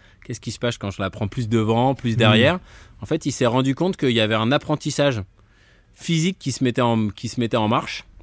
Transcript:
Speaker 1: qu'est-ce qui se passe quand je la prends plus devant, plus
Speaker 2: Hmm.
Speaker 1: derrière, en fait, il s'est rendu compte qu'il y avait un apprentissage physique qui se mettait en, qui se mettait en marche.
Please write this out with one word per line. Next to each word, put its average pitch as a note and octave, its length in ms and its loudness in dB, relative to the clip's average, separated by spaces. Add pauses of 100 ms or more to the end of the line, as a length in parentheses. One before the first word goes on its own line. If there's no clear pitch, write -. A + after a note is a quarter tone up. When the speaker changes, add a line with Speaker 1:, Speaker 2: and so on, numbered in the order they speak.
(240)
Speaker 1:
qu'est-ce - 160 -10
qui - 120 -8
se - 80 -10
passe A#2+ 180 -4
quand G2+ 140 -8
je - 100 -8
la G2 80 -2
prends G#2 180 -4
plus A2+ 220 -6
devant, A#2 460 2
plus A#2+ 180 -4
Speaker 2:
Hmm. G#2+ 40 -4
Speaker 1:
derrière, A#2 420 4 (420)
en - 60 -10
fait, D#3+ 180 -2
il D3 60 -2
s'est B2 160 2
rendu C3 260 2
compte F3 240 -2
qu'il C3+ 140 0
y A2+ 80 2
avait A2 160 2
un A2 160 2
apprentissage C#3+ 720 0 (720)
physique E3+ 420 0
qui - 140 -6
se - 120 -4
mettait B2 180 2
en, A2+ 280 2
qui - 180 -8
se A2 120 -6
mettait A#2 180 0
en G#2+ 100 2
marche. - 380 -2 (180)